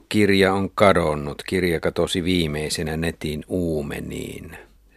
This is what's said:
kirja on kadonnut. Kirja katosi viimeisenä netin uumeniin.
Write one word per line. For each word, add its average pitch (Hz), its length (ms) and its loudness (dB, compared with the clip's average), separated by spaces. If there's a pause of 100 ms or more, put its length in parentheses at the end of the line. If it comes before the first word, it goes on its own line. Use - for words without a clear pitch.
kirja 98 440 4
on 98 180 -2
kadonnut. 78 720 2
Kirja 87 380 -2
katosi 85 440 -2
viimeisenä 78 720 -2
netin 80 520 -4
uumeniin. 76 1080 -6 (400)